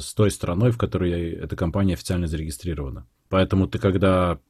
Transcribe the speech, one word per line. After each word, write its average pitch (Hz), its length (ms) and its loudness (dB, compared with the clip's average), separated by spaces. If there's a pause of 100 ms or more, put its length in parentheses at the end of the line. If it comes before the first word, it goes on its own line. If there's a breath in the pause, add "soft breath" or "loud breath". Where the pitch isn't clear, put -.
с - 140 -12
той 104 180 4
страной, 107 400 0
в 117 60 -4
которой 87 540 -2
эта 82 220 -8
компания 92 400 0
официально 87 320 -2
зарегистрирована. 78 800 -6 (220)
Поэтому 135 400 4
ты, - 100 -4
когда 92 600 2 (120)